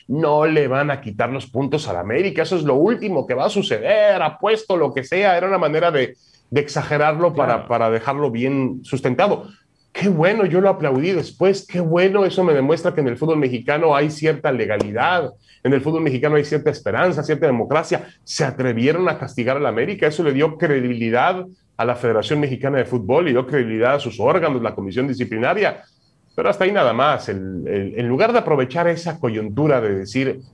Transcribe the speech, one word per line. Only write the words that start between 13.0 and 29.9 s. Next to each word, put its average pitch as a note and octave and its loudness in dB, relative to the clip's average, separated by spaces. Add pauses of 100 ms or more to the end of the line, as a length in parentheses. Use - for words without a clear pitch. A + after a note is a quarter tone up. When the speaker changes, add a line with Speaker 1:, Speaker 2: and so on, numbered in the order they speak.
Speaker 1:
en C#3 0
el A#2 -2
fútbol D#3 0
mexicano D3 0
hay D3+ 2
cierta D3+ -2
legalidad, A2+ -2 (320)
en C3+ 2
el C3+ 2
fútbol D#3 -2
mexicano D3 0
hay D3+ 4
cierta D3+ -2
esperanza, C#3+ -2
cierta D3+ 0
democracia. C3+ 0 (200)
Se - -4
atrevieron B2+ 0
a D3+ -4
castigar B2 -4
al D3 -2
América, C#3 -2
eso D3+ 0
le C#3+ 2
dio D3+ 0
credibilidad C3 0 (320)
a A2+ -2
la A#2+ 0
Federación A#2 0
Mexicana C3+ -2
de A#2+ 0
Fútbol B2 0
y C#3 0
dio B2+ 0
credibilidad B2 0
a B2+ 0
sus A#2 -8
órganos, B2+ 0
la G#2+ -4
comisión G2 -4
disciplinaria. B2+ -2 (540)
Pero - 0
hasta G3 0
ahí G3 2
nada D3+ 2
más. C3 0
El, F#2+ -6
el, G2 -4
en A#2+ -2
lugar F#3 2
de A#3 4
aprovechar D#3 0
esa E3 -4
coyuntura A2+ 0
de G#2 0